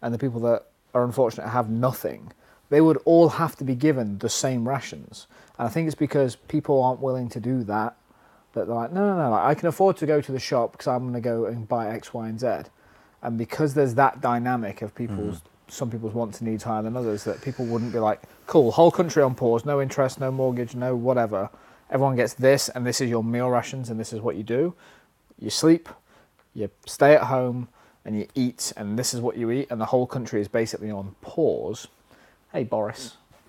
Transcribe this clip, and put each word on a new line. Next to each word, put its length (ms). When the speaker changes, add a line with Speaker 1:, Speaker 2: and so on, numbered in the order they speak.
Speaker 1:
and 120
the 40
people 240
that 220
are 100
unfortunate 460
have 200
nothing, 600
they 100
would 240
all 260
have 280
to 80
be 100
given 440
the 100
same 380
rations. 600
And 100
I 20
think 180
it's 80
because 420
people 440
aren't 200
willing 280
to 120
do 220
that, 320
that 140
they're 80
like, 180
"No, 160
no, 140
no, 60
like, 140
I 120
can 120
afford 300
to 80
go 160
to 100
the 80
shop 380
'cause 100
I'm 180
gonna 160
go 240
and 220
buy 220
X, 240
Y, 160
and 100
Z." 80
And 160
because 360
there's 220
that 240
dynamic 600
of 120
people's, 440
Speaker 2:
Mm-hmm. 100
Speaker 1:
some 200
people's 240
wants 280
and 80
needs 160
higher 160
than 160
others, 260
that 180
people 240
wouldn't 280
be 60
like, 200
"Cool, 260
whole 180
country 320
on 100
pause, 300
no 180
interest, 380
no 100
mortgage, 460
no 180
whatever. 560
Everyone 280
gets 160
this, 340
and 180
this 140
is 100
your 140
meal 260
rations, 400
and 80
this 140
is 80
what 160
you 80
do. 300
You 100
sleep, 380
you 160
stay 300
at 80
home, 460
and 160
you 160
eat, 400
and 240
this 140
is 80
what 160
you 140
eat, 200
and 80
the 60
whole 200
country 360
is 80
basically 420
on 300
pause." 640
Hey, 140
Boris, 500